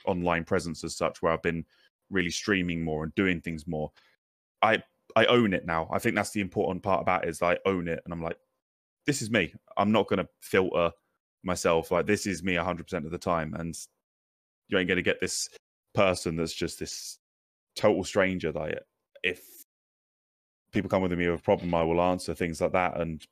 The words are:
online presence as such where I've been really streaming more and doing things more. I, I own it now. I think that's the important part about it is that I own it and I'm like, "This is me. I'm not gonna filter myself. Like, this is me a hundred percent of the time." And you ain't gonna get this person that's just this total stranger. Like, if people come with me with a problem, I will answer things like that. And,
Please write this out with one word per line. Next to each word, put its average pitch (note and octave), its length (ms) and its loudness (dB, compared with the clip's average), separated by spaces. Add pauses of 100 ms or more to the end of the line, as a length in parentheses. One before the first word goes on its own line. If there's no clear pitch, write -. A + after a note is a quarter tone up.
online F2 380 0
presence E2+ 400 -2
as D#2+ 120 -8
such E2+ 260 -2
where E2+ 100 2
I've E2 100 0
been E2 240 -2 (440)
really F2+ 200 0
streaming F2 540 -2
more D#2 200 -4
and D#2 120 -8
doing F2+ 260 2
things D#2+ 240 -10
more. D2+ 260 -6 (680)
I, G#2+ 220 4 (320)
I A2+ 100 6
own A#2 280 6
it D#2+ 120 -2
now. E2 260 -2
I F#2+ 80 0
think A2 160 0
that's G2+ 160 -2
the G#2+ 100 -4
important F#2 420 -2
part F#2+ 180 2
about F2+ 220 0
it F2+ 60 -2
is D#2+ 100 -8
that F2 260 2
I G2 40 2
own F2+ 180 -2
it E2 160 -4
and E2+ 100 -10
I'm E2+ 80 -8
like, E2 160 -6 (680)
"This C#3+ 160 -2
is A2 100 -4
me. F#2 220 2 (240)
I'm G2+ 140 4
not G#2 160 4
gonna F#2 200 0 (140)
filter F2 500 2 (520)
myself. F2 480 0
Like, E2+ 140 2
this G#2 200 0
is F2 180 -4
me F#2 120 0
a E2+ 80 0
hundred E2+ 220 -4
percent E2 200 -6
of E2 60 -8
the E2+ 60 -8
time." E2 360 -2
And E2 220 -6 (920)
you G2+ 100 0
ain't F#2 100 2
gonna F2+ 140 2
get F2+ 180 0
this - 300 -4 (440)
person F#2 420 2
that's E2 180 -2
just - 260 -6
this - 380 -12 (580)
total G2 280 2
stranger. F#2 480 0
Like, D#2 280 -6 (440)
if - 420 -6 (1080)
people F#2+ 180 -2
come F#2+ 120 2
with F#2 120 0
me F2 160 0
with E2+ 100 0
a - 40 -18
problem, F2 300 2
I E2 100 4
will E2+ 180 2
answer F2+ 340 0
things E2+ 260 -4
like E2+ 120 0
that. F2+ 260 0
And, E2 320 -6